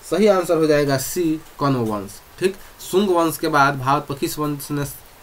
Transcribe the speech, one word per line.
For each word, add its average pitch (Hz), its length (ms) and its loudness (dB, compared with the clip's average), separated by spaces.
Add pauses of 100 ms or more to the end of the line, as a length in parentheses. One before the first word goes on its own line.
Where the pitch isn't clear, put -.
(100)
सही 196 160 4
आंसर 180 300 4
हो 160 100 2
जाएगा 143 320 2
सी 160 420 -2 (200)
कण्व 135 180 2
वंश। 104 320 -4 (280)
ठीक, 190 180 -2 (340)
शुंग 190 200 2
वंश 165 280 2
के 160 100 -4
बाद 143 300 2
भारत 139 300 0
पर 139 60 -6
किस - 240 -6
वंश 147 320 -6
ने 143 140 -2 (380)